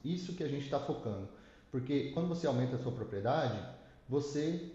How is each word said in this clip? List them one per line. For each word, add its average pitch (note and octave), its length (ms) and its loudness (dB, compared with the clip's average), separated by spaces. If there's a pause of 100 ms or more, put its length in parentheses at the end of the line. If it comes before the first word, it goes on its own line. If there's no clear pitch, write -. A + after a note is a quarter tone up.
Isso F3 300 -2
que D#3+ 100 -2
a D3 40 0
gente C#3 220 -2
tá C#3+ 80 2
focando. G2 500 -2 (440)
Porque C3+ 400 2
quando E3+ 160 2
você E3 180 0
aumenta B2+ 300 4
a - 20 -2
sua B2+ 140 -2
propriedade, A2+ 680 0 (500)
você D3+ 680 0